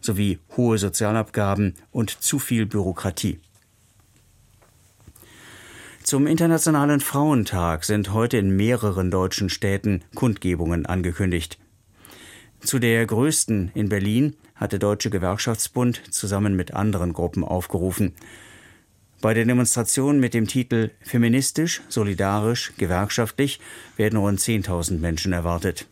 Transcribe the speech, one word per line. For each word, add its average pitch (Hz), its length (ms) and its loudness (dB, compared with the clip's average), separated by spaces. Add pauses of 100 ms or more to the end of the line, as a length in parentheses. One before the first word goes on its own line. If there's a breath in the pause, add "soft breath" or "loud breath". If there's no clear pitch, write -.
sowie 98 380 0 (180)
hohe 117 220 2
Sozialabgaben 101 960 0 (160 loud breath)
und 113 200 -2
zu - 280 -4
viel 113 260 0
Bürokratie. 95 760 -4 (2500 loud breath)
Zum 143 240 2
Internationalen 156 720 4
Frauentag 101 840 0
sind 104 300 0
heute 117 240 2
in 98 180 2
mehreren 101 540 2
deutschen 92 400 0
Städten 98 520 -2 (120)
Kundgebungen 85 720 0
angekündigt. 90 720 -2 (1040 loud breath)
Zu - 180 -2
der 117 260 4
größten 110 680 0
in 104 160 0
Berlin 107 440 2 (200 soft breath)
hat 101 180 -4
der 101 60 -2
Deutsche 104 320 0
Gewerkschaftsbund 107 1000 -2
zusammen 101 460 0
mit 90 160 -2
anderen 92 400 -2
Gruppen 85 320 -2
aufgerufen. 90 720 -2 (1080 loud breath)
Bei 110 140 2
der 113 100 2
Demonstration 123 760 2
mit 123 160 2
dem 110 140 2
Titel 117 420 0 (100)
Feministisch, 131 880 0
solidarisch, 104 880 0
gewerkschaftlich 101 840 -2 (360 loud breath)
werden 107 220 0
rund 101 220 0
zehntausend 92 600 -2
Menschen 85 320 -2
erwartet. 85 600 -2